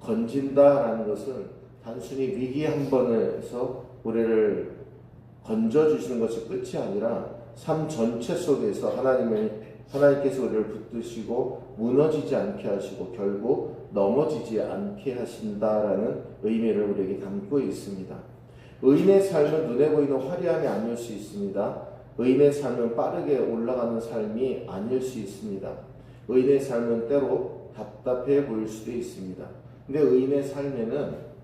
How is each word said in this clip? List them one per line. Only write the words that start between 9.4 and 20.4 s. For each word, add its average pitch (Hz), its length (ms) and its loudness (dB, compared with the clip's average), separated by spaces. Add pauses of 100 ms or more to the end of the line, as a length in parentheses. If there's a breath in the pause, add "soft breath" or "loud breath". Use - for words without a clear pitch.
하나님께서 139 540 4
우리를 107 240 0
붙드시고 - 1080 -6
무너지지 123 580 2
않게 101 320 -4
하시고 95 480 -4
결국 101 760 -2
넘어지지 113 680 0
않게 101 540 -6
하신다라는 107 1040 -2 (220)
의미를 107 480 2
우리에게 95 280 -2
담고 101 400 -2
있습니다. - 560 -6 (680 loud breath)
의인의 180 380 8
삶은 156 460 2
눈에 143 240 4
보이는 139 260 4
화려함이 156 500 0